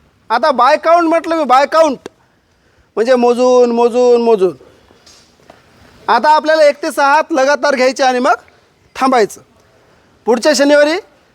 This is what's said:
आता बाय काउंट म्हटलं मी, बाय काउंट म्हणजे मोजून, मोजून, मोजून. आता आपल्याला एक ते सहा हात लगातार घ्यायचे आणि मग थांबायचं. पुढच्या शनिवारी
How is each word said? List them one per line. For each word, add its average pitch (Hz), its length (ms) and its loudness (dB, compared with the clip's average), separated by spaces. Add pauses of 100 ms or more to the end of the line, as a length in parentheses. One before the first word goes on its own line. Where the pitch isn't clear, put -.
(300)
आता 247 200 0
बाय 262 260 2
काउंट 330 320 0
म्हटलं 330 280 -2
मी, 311 80 -2
बाय 262 220 2
काउंट 311 420 -4 (880)
म्हणजे 233 180 0
मोजून, 247 580 2
मोजून, 240 500 0
मोजून. 185 340 0 (1500)
आता 240 220 0
आपल्याला 311 320 2
एक 285 200 0
ते 320 100 -6
सहा 277 200 0
हात 311 180 2
लगातार 285 440 0
घ्यायचे 262 280 -2
आणि 254 160 0
मग 269 160 0 (600)
थांबायचं. 254 460 -2 (840)
पुढच्या 247 320 0
शनिवारी 294 420 0 (360)